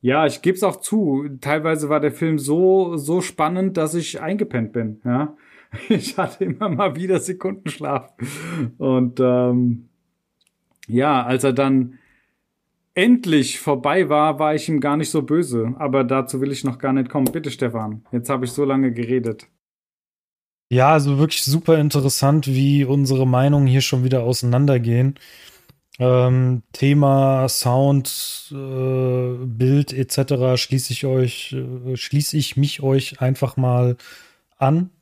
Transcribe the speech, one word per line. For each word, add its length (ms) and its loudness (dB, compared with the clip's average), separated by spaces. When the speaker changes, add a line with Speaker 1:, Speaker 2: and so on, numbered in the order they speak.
Speaker 1:
ja, 260 2
ich 160 -4
geb's 200 0
auch 140 0
zu. 480 -2
Teilweise 480 -2
war 100 2
der 140 0
Film 260 -2
so, 580 2
so 240 -2
spannend, 580 -2
dass 160 -2
ich 280 -6
eingepennt 500 -4
bin, 320 -6
ja. 320 -2
<laughs> 260 -16
Ich 300 0
hatte 260 -4
immer 240 -4
mal 260 -2
wieder 240 -2
Sekundenschlaf. 960 -8
Und, 400 0
ähm, 720 2
ja, 380 0
als 200 -2
er 100 2
dann 440 0
endlich 640 2
vorbei 520 0
war, 280 2
war 160 0
ich 140 -4
ihm 120 0
gar 180 0
nicht 120 -4
so 120 -2
böse. 560 -2
Aber 260 0
dazu 380 -2
will 100 -4
ich 100 -8
noch 160 -4
gar 140 -2
nicht 160 0
kommen. 240 -2
Bitte, 180 -6
Stefan, 600 -6
jetzt 160 -6
hab 160 -2
ich 80 -8
so 140 -2
lange 260 0
geredet. 540 -4
Speaker 2:
Ja, 220 4
also 260 2
wirklich 260 0
super 340 2
interessant, 680 2
wie 380 2
unsere 420 2
Meinungen 400 4
hier 140 4
schon 240 0
wieder 180 0
auseinandergehen. 920 2
Ähm, 640 2
Thema, 760 4
Sound, 1040 0
äh, 840 -2
Bild 460 2
et 180 -4
cetera 460 0
schließe 360 -2
ich 140 -6
euch, 460 -2
äh, 440 -8
schließe 400 -2
ich 200 -2
mich 260 -2
euch 380 0
einfach 360 -2
mal 400 2
an. 320 2